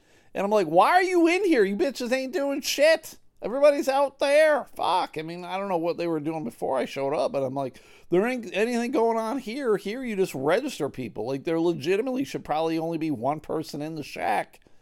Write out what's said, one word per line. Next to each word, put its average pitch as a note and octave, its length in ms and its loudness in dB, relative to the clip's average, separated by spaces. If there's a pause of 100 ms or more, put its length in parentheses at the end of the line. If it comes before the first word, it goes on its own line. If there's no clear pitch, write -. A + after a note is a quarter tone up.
(320)
And F#3 100 -4
I'm G3+ 80 -2
like, G#3 180 2
"Why F#3 240 6
are F#4 100 6
you F4 240 4
in F4+ 180 2
here? D#4 200 4
You G3+ 120 0
bitches B3 360 -2
ain't C4 200 -2
doing C#4 300 -2
shit. D#4+ 560 0 (240)
Everybody's C#4 460 2
out C4+ 320 0
there. D4 540 4
Fuck." F3 440 0
I D#3 40 -4
mean, E3+ 220 -10
I F3+ 140 -6
don't G3+ 100 -6
know F#3 80 0
what E3 220 -2
they E3+ 80 -2
were E3 120 0
doing D#3 260 -4
before - 340 -4
I - 80 0
showed C#3 260 -4
up, B3+ 200 0
but C#3 100 -2
I'm C3 120 -2
like, C3+ 280 -6 (260)
"There F#3 180 2
ain't B3 280 -4
anything A#3+ 360 0
going A3+ 280 2
on A3+ 200 -4
here. A#3 380 0
Here A3 260 -6
you A3+ 140 -4
just F#3+ 180 0
register D#3+ 540 0
people. A2 380 -8
Like, C3+ 180 -6
there E3 160 0
legitimately F3+ 640 0
should - 180 -8
probably D#3+ 360 -2
only E3 180 -4
be D#3 140 -4
one C#3 300 -2
person D3+ 420 -6
in D#3+ 140 -10
the D3+ 60 -8
shack. - 580 -4 (220)